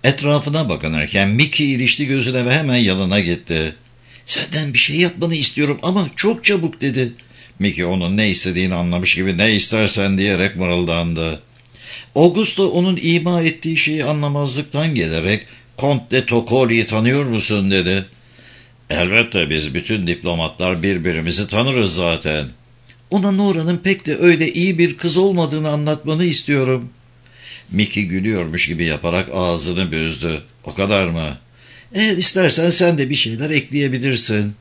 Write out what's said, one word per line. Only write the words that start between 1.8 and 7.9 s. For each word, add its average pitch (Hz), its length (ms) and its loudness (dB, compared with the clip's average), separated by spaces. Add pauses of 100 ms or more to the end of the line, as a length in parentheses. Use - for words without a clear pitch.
gözüne 127 400 0
ve 123 60 2
hemen 143 240 2
yanına 98 440 2
gitti. 82 540 -2 (520)
"Senden 147 480 -2
bir - 40 4
şey 143 180 0
yapmanı 170 380 0
istiyorum 147 480 0
ama 180 340 0
çok 226 280 0
çabuk." 175 360 0
dedi. 127 320 -2 (460)
Mickey 185 260 0
onun 90 320 0